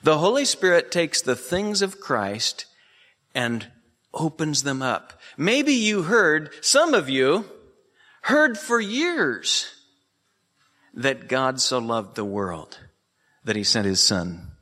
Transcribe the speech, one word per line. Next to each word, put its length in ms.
The 140
Holy 280
Spirit 460
takes 300
the 140
things 460
of 180
Christ 640
and 320
opens 500
them 180
up. 380
Maybe 360
you 300
heard, 560
some 340
of 160
you 400
heard 340
for 220
years 960
that 360
God 320
so 180
loved 360
the 100
world 540
that 120
he 80
sent 220
his 180
son 480